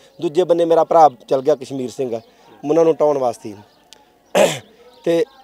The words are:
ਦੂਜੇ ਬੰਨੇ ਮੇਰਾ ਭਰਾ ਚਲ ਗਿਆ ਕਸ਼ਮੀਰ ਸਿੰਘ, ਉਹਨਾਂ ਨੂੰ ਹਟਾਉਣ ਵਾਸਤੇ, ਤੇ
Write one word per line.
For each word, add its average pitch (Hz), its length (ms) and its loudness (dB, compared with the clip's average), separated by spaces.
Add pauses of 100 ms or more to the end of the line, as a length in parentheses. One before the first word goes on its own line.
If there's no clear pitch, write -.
(200)
ਦੂਜੇ 165 240 -2
ਬੰਨੇ 170 200 0
ਮੇਰਾ 165 200 2
ਭਰਾ 151 260 4 (180)
ਚਲ 135 140 -2
ਗਿਆ 147 120 0
ਕਸ਼ਮੀਰ 131 360 -8
ਸਿੰਘ, 113 300 -8 (440)
ਉਹਨਾਂ 160 200 2
ਨੂੰ 160 80 4
ਹਟਾਉਣ 147 260 0
ਵਾਸਤੇ, 117 360 -6 (1500)
ਤੇ 165 200 0 (200)